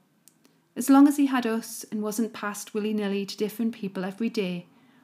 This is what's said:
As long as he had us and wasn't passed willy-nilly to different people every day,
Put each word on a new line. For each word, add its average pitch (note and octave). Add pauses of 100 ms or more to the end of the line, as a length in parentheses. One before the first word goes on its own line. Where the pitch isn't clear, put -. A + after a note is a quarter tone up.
(760)
As A#3+
long C#4
as D4
he C#4+
had B3+
us A3+
and G#3+
wasn't G#3+
passed -
willy-nilly G#3
to -
different G#3+
people F#3+
every G3
day, F3+ (380)